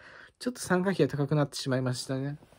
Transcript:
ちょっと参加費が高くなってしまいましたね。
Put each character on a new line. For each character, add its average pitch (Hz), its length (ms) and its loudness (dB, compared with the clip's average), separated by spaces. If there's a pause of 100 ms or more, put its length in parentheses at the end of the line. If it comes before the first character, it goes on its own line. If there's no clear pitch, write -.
(380)
ち - 100 -4
ょ - 20 0
っ 247 40 -10
と - 60 -14
参 180 220 2
加 196 80 2
費 175 160 4
が 170 40 0
高 143 180 -2
く 160 60 2
な 147 100 4
っ 143 40 -4
て - 80 -12
し - 140 -6
ま 127 60 2
い 131 60 0
ま 127 120 0
し 123 120 -8
た 135 120 -2
ね。 143 200 -4 (200)